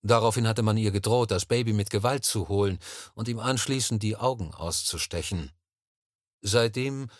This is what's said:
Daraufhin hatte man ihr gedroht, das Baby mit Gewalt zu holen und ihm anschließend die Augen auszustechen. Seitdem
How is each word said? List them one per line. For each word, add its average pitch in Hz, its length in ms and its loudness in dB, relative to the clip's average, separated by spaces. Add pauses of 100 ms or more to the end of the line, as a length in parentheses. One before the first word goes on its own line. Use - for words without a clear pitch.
Daraufhin 113 440 4
hatte 113 160 2
man 107 140 4
ihr 107 160 2
gedroht, 110 380 2
das 92 140 0
Baby 117 280 0
mit 101 180 0
Gewalt 120 340 0
zu - 240 0
holen 98 300 0 (360)
und 110 140 -6
ihm 117 120 -6
anschließend 120 640 0
die 107 140 0
Augen 113 380 -2
auszustechen. 82 1000 -4 (880)
Seitdem 120 800 0